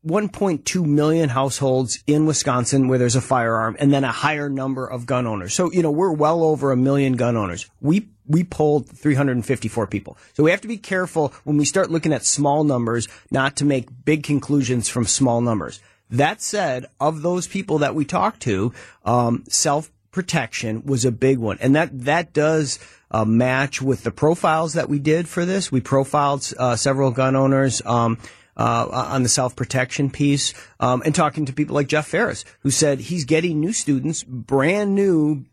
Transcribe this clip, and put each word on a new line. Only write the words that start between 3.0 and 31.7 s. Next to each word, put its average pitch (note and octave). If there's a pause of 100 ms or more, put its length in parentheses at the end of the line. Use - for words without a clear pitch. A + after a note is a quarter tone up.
a B2+
firearm A2+
and C#3+
then C#3
a B2+
higher D3
number C3+
of A#2+
gun B2+
owners. G2+
So, F3
you F3+
know, D#3
we're E3+
well D#3
over C#3
a B2+
million C3+
gun A#2+
owners. F2+ (120)
We, F3 (180)
we D#3+
polled D3+
three -
hundred B2+
fifty-four A#2
people. - (180)
So D3+
we E3
have G3+
to G#3+
be A3+
careful E3+
when D3+
we D3
start -
looking D#3+
at B2
small D3
numbers A#2+ (240)
not C3+
to C#3
make C3+ (160)
big D3+
conclusions B2+
from A#2+
small A#2+
numbers. G#2+ (320)
That C#3+
said, C#3+ (120)
of D3+
those F3
people F3+
that C#3
we D3+
talked F#3
to, G#2+ (320)
um, A#2+
self-protection C#3+
was C3+
a B2+
big C3
one. G#2+
And C3+
that, C#3
that D3+
does, D#3 (320)
uh, A2
match B2+
with C3
the A2+
profiles D#3+
that D#3+
we D3
did D#3
for F3
this. F#3
We C3
profiled, C#3
uh, B2
several C3+
gun C3
owners, C3+
um, A#2 (380)
uh, A#2
on B2+
the A#2+
self-protection C3
piece, C#3+ (280)
um, B2
and D#3
talking D#3
to C3
people C#3+